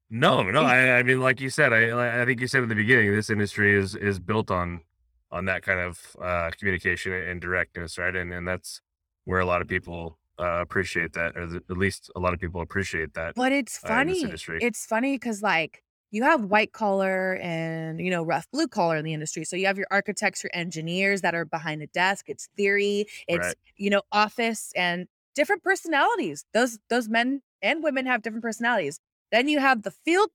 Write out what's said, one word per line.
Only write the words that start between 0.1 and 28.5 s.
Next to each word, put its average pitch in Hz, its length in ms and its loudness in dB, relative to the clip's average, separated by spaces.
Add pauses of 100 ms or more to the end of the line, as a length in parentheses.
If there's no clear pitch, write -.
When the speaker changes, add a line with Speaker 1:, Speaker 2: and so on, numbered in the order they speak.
Speaker 1:
No, 127 320 4
no, 104 200 2
Speaker 2:
Yeah. 135 60 6
Speaker 1:
I, 127 300 6
I 123 40 6
mean, 127 180 4
like 127 200 2
you 131 100 -6
said, 139 220 4
I, 113 160 6
I, 120 340 0
I - 20 0
think 123 160 0
you 127 60 -2
said 127 160 2
in 117 60 -2
the 113 60 -2
beginning, 107 380 6
this 104 180 0
industry 104 440 2
is, 98 220 2
is 98 240 -2
built 107 300 -2
on, 87 320 -2 (500)
on 92 140 -6
that 92 160 -2
kind 92 180 0
of, 87 400 -8
uh, 87 360 -2
communication 92 560 -2
and 90 280 -6
directness, 87 580 -6
right? 90 160 -2
And, 90 180 -6
and 87 140 -8
that's - 340 -6 (440)
where 92 160 0
a 92 60 0
lot 87 160 2
of - 40 -10
people, 85 520 -6 (200)
uh, 87 220 -2
appreciate 87 540 -2
that, 85 220 -4
or 87 120 -8
th-, 85 220 -8
at 90 80 -6
least 95 360 -2
a 90 60 -10
lot 90 140 0
of 85 40 -4
people 87 220 -6
appreciate 82 540 -4
that, 82 200 -8
Speaker 2:
But 254 180 0
it's 277 300 -4
Speaker 1:
uh, 220 100 -4
in 269 160 0
this 370 100 -2
Speaker 2:
funny. 330 60 -4
Speaker 1:
industry. 165 380 -6
Speaker 2:
It's 233 240 -2
funny 254 320 -2
'cause, 214 240 -8
like, 165 400 -2 (280)
you 214 120 -2
have 285 220 2
white 208 280 4
collar 190 720 0
and, 160 560 -6
you 180 120 -2
know, 175 120 0
rough 160 300 -2
blue 294 160 0
collar 170 280 0
in 151 80 -2
the 160 100 -4
industry. 156 300 -8
So 180 120 -8
you 190 100 0
have 190 120 0
your 196 120 -4
architects, 196 540 -2
your - 100 -10
engineers 175 680 -2
that 170 120 0
are 170 120 -2
behind 156 360 -6
a 143 60 -12
desk. 185 400 0
It's - 180 -10 (100)
theory. 202 500 2 (200)
It's, 165 220 -2
Speaker 1:
Right. 85 60 -4 (220)
Speaker 2:
you 202 140 -2
know, 202 120 2 (100)
office 214 640 0
and 175 320 -2 (260)
different 349 300 0
personalities. 330 880 0
Those, 233 260 2 (120)
those 233 180 0
men 247 340 0 (200)
and 294 200 0
women 269 240 0
have 247 160 0
different 226 220 -8
personalities. 220 560 -2 (320)